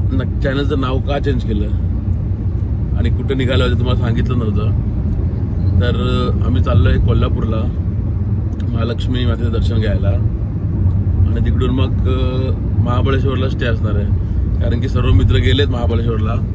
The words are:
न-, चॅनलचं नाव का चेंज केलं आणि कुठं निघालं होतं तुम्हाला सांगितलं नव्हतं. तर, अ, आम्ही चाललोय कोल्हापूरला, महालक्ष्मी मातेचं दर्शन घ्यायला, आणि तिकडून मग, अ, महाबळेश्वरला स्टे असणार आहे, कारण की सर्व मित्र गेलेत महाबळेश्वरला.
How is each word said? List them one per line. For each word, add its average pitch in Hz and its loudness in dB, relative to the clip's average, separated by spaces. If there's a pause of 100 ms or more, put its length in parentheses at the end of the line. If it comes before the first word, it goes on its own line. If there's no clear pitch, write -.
(120)
न-, - -2
चॅनलचं 139 0
नाव 127 0
का 139 -2
चेंज 127 0
केलं 101 0 (1300)
आणि - 0
कुठं - 0
निघालं 131 2
होतं 123 2
तुम्हाला 127 0
सांगितलं 120 0
नव्हतं. 107 0 (1120)
तर, - 2
अ, - 0
आम्ही - 2
चाललोय - 4
कोल्हापूरला, - 0 (1120)
महालक्ष्मी 120 -2
मातेचं 113 0
दर्शन 110 2
घ्यायला, 98 0 (1200)
आणि 117 0
तिकडून - 2
मग, 127 0 (160)
अ, 127 0 (300)
महाबळेश्वरला 131 0
स्टे 120 -2
असणार 107 0
आहे, 101 0 (560)
कारण - 0
की - -2
सर्व - 2
मित्र - 4
गेलेत 131 2
महाबळेश्वरला. 117 0 (200)